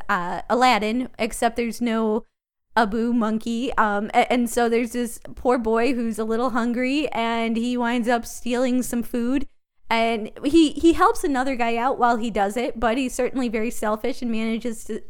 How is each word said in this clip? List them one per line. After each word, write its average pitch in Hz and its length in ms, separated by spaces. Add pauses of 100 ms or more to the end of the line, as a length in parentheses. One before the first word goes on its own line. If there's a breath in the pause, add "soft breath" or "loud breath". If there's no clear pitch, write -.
uh, 180 400
Aladdin, 233 600 (100)
except 226 380
there's 233 240
no 226 420 (520)
Abu 226 380
monkey. 226 600
Um, 208 420
a-, 240 160
and 240 180
so 240 180
there's 233 260
this 240 260 (160)
poor 247 240
boy 226 340
who's 226 240
a 220 80
little 226 260
hungry, 247 580
and 226 460
he 240 220
winds 240 300
up 233 180
stealing 247 560
some 240 220
food. 240 440 (420)
And 226 420 (120)
he, 302 280
he 330 200
helps 403 320
another 269 320
guy 233 220
out 240 200
while 240 200
he 226 120
does 202 280
it, 247 200
but 226 200
he's 262 180
certainly 247 320
very 226 240
selfish 220 500
and 247 80
manages 226 540
to 214 160 (100)